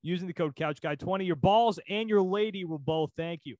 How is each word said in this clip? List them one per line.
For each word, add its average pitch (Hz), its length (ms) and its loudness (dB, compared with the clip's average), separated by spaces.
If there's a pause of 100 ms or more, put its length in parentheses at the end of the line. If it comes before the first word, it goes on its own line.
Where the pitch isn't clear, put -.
using 175 240 -4
the 170 80 -8
code 156 220 -2
Couch 151 240 -4
Guy 151 160 -4
twenty. 190 280 -4
Your 170 120 0
balls 208 420 4 (100)
and 214 200 -4
your 208 140 6
lady 190 420 0
will 160 160 -6
both 156 360 0
thank 165 280 -8
you. 127 160 -12